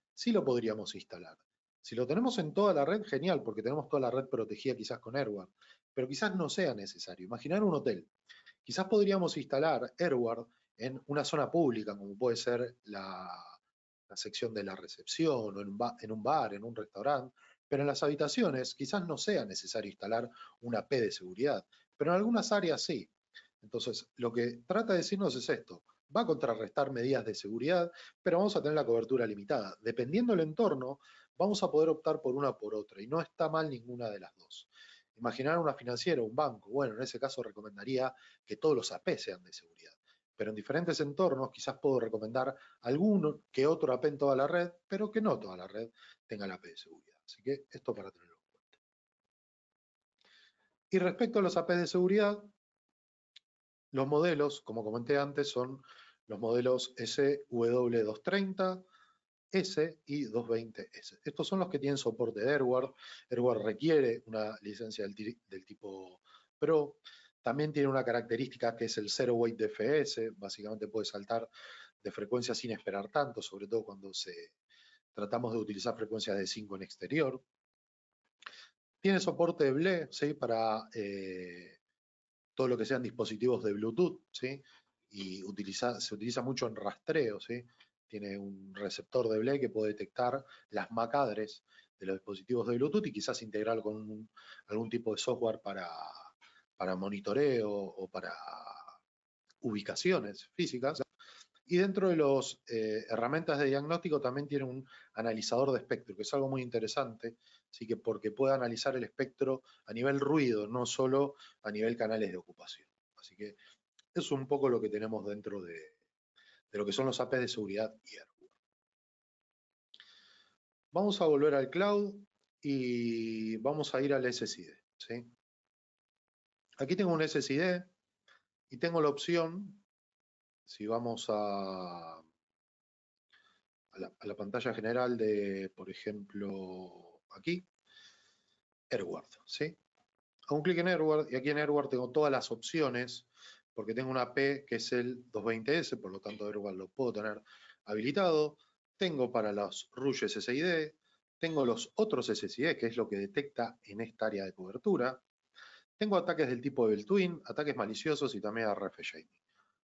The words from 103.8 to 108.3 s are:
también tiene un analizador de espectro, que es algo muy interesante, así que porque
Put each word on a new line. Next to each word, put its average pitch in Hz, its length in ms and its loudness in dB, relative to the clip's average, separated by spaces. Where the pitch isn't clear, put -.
también 139 260 -2
tiene 143 180 -2
un 131 220 -8
analizador 117 580 2
de 127 60 2
espectro, - 360 -4
que 98 60 -14
es 107 140 -4
algo 135 160 2
muy 131 100 0
interesante, 117 800 -4
así - 160 -14
que 110 100 0
porque 107 340 -2